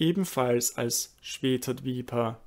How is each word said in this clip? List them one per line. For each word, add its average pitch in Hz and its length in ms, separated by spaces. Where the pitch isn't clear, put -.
ebenfalls 139 760
als - 460
Shvetadvipa 123 1200